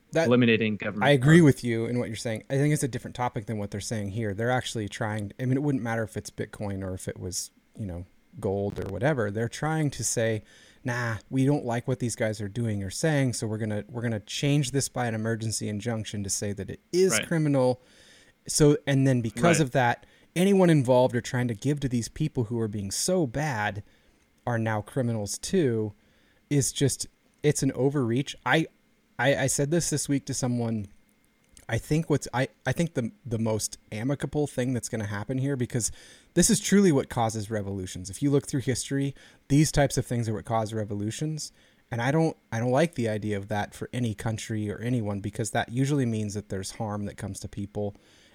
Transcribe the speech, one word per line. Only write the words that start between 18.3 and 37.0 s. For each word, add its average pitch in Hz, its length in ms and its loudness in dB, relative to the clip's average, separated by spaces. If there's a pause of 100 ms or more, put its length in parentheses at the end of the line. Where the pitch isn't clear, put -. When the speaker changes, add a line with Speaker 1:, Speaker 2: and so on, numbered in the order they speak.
Speaker 1:
So, 147 380 6
and 135 220 4
then 127 140 4
because 135 380 4
Speaker 2:
Right. 156 60 4
Speaker 1:
of 123 60 -6
that, 123 340 2 (300)
anyone 190 340 6
involved 127 460 6
or 123 60 2
trying 123 280 -2
to 117 60 -4
give 143 260 -2
to 139 80 0
these 117 180 -2
people 151 380 -2
who 117 140 -4
are 113 100 0
being 101 220 -6
so - 360 0
bad 110 560 -2 (640)
are 120 140 0
now 110 220 0
criminals 113 580 -2
too, 113 540 0 (560)
is 143 220 2
just, - 340 0 (380)
it's 147 200 2
an 131 100 2
overreach. 135 600 0 (120)
I, 147 220 2 (520)
I, 131 160 4
I 135 120 0
said 143 240 0
this 170 180 0
this - 180 -2
week 139 200 0
to 135 60 -6
someone. 117 520 -2 (800)
I 117 100 -2
think 156 320 0
what's, 143 240 0
I, 131 140 0 (180)
I 131 60 0
think 165 220 0
the, 113 180 -2 (140)
the 113 140 -4
most 110 380 -2 (140)
amicable 139 560 -4
thing 127 260 -2
that's 117 140 -4
gonna 110 200 -4
happen 107 300 -4
here, 139 200 -2
because 120 340 -2 (420)
this 175 160 6
is 214 120 4
truly 196 320 6
what 131 160 2